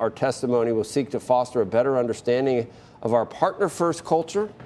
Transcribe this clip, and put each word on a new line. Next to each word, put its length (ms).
our 100
testimony 600
will 120
seek 260
to 100
foster 420
a 40
better 320
understanding 680
of 120
our 120
partner-first 760
culture 460